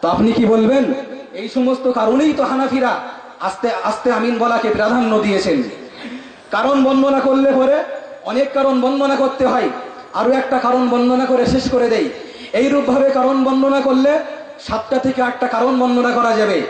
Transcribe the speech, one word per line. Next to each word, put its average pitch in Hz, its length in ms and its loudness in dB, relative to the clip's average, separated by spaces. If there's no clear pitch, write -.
তো 170 80 -2
আপনি 208 240 2
কি 233 140 2
বলবেন? 226 380 4
এই 208 160 -10
সমস্ত 254 440 0
কারণেই 247 400 2
তো 277 120 -2
হানাফিরা 262 500 -2
আস্তে, 190 280 -4
আস্তে 214 280 -2
আমিন 226 260 0
বলাকে 233 320 0
প্রাধান্য 220 480 0
দিয়েছেন। 196 440 0
কারণ 262 340 2
বর্ণনা 269 360 2
করলে 269 320 2
পরে 269 320 2
অনেক 254 280 -2
কারণ 269 280 2
বর্ণনা 269 360 0
করতে 262 300 0
হয়, 247 220 0
আরো 226 180 2
একটা 262 260 0
কারণ 247 300 2
বর্ণনা 247 360 2
করে 247 220 2
শেষ 254 240 0
করে 247 180 2
দেই। 233 200 0
এইরূপভাবে 269 580 2
কারণ 262 340 2
বর্ণনা 269 360 2
করলে 269 380 2
সাতটা 226 380 -4
থেকে 254 240 0
আটটা 247 240 -2
কারণ 247 340 0
বর্ণনা 247 300 2
করা 233 220 2
যাবে। 208 380 0